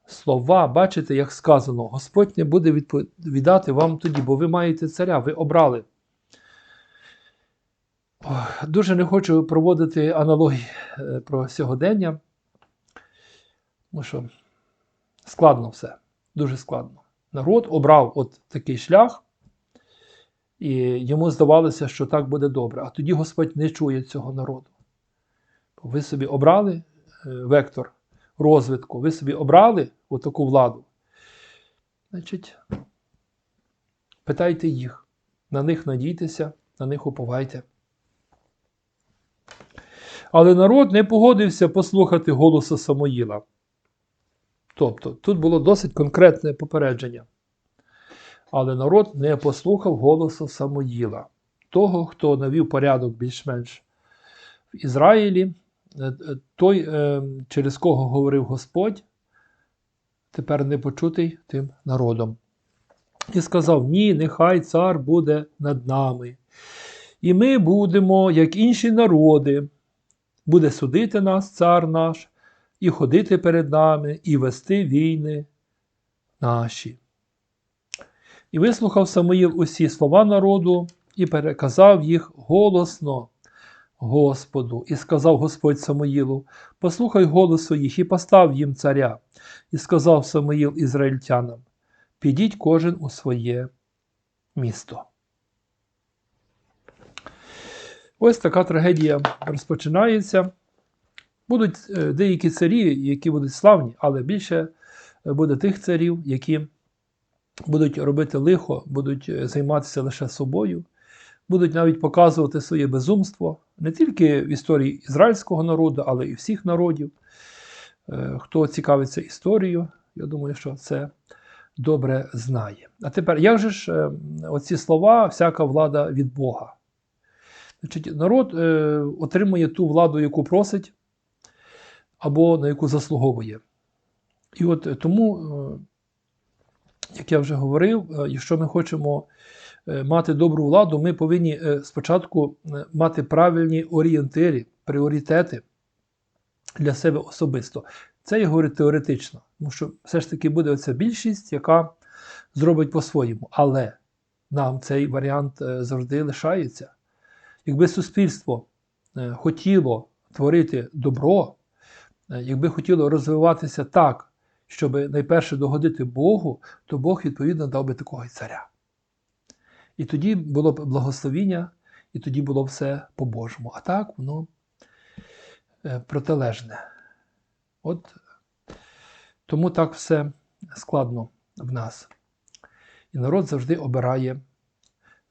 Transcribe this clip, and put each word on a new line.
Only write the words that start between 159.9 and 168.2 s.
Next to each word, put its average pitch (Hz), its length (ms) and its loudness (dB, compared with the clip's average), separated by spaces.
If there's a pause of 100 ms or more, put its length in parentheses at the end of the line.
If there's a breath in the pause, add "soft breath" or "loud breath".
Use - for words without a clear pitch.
творити 147 600 0
добро, 143 600 0 (760 soft breath)
е, 123 120 -12
якби 135 260 -2
хотіло 160 420 0
розвиватися 156 760 0
так, - 480 0 (340)
щоб 143 440 -4
найперше 143 460 0
догодити 143 480 -2
Богу, 151 560 -2 (260 soft breath)
то 147 120 -6
Бог, 165 260 -2
відповідно, 156 420 -4
дав 135 180 -6
би 131 100 -6
такого 123 300 -14